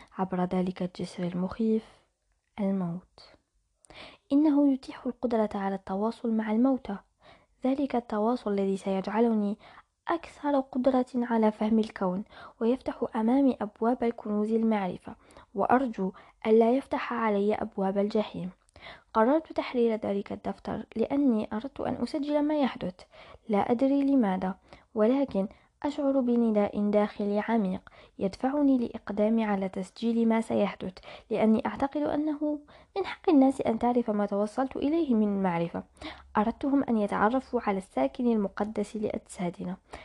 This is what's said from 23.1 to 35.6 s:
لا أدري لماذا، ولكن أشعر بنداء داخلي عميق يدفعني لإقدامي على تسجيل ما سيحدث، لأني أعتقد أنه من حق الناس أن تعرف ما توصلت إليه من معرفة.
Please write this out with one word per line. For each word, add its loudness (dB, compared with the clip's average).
لا 2
أدري 2
لماذا، 2
ولكن 2
أشعر 0
بنداء 2
داخلي 0
عميق -2
يدفعني 0
لإقدامي 0
على -2
تسجيل -2
ما 4
سيحدث، -2
لأني 2
أعتقد -2
أنه -2
من -2
حق -2
الناس 6
أن -2
تعرف 0
ما 0
توصلت -2
إليه 0
من 2
معرفة. -2